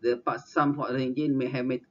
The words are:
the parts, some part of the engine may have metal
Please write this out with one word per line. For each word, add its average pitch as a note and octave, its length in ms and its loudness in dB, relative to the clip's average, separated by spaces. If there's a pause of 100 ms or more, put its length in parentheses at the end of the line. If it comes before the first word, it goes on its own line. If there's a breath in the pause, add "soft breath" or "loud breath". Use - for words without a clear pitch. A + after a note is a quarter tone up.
the A#2+ 160 2
parts, - 320 -6
some C#3+ 240 4
part B2+ 160 -4
of C3 80 0
the - 20 0
engine C#3 300 0
may B2+ 160 0
have B2 160 -2
metal B2+ 260 -4